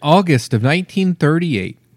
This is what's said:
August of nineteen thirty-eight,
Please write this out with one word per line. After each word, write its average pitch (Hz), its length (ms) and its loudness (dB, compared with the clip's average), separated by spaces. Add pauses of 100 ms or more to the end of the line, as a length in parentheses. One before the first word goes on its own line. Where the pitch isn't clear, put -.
August 160 540 0
of 107 80 0
nineteen 180 500 0
thirty-eight, 151 640 -2 (200)